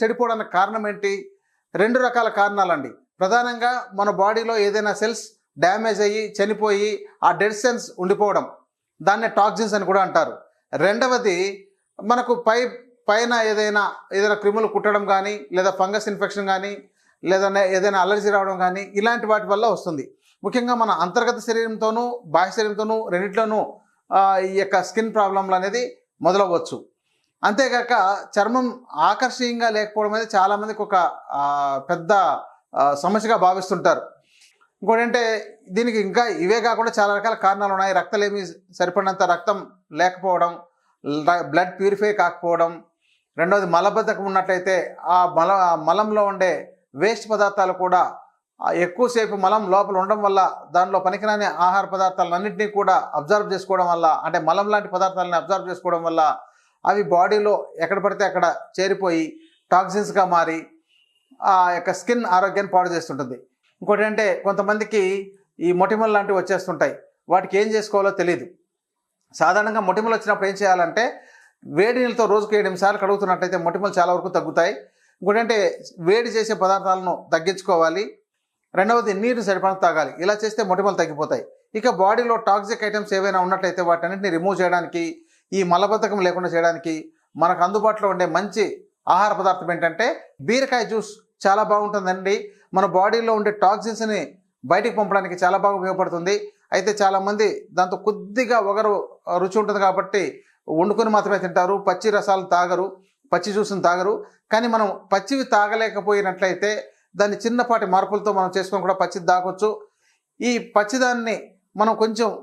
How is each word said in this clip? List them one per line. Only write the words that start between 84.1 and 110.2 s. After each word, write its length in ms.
రిమూవ్ 320
చేయడానికి, 600
ఈ 100
మలబద్ధకం 580
లేకుండా 280
చేయడానికి 640
మనకు 260
అందుబాటులో 460
ఉండే 160
మంచి 600
ఆహార 260
పదార్థం 380
ఏంటంటే 680
బీరకాయ 440
జ్యూస్ 240
చాలా 160
బాగుంటుందండి. 880
మన 120
బాడీలో 480
ఉండే 180
టాక్సిన్స్ని 840
బయటికి 300
పంపడానికి 400
చాలా 220
బాగా 180
ఉపయోగపడుతుంది. 800
అయితే 300
చాలామంది 680
దాంతో 260
కొద్దిగా 640
ఒగరు, 580
ఆ, 100
రుచి 220
ఉంటుంది 200
కాబట్టి 640
వండుకొని 400
మాత్రమే 280
తింటారు, 500
పచ్చి 220
రసాలు 320
తాగరు, 560
పచ్చి 200
జ్యూస్ని 280
తాగరు. 440
కానీ 160
మనం 320
పచ్చివి 300
తాగలేకపోయినట్లయితే 1500
దాన్ని 220
చిన్నపాటి 480
మార్పులతో 480
మనం 240
చేసుకొని 240
కూడా 120
పచ్చిది 340
తాగొచ్చు. 600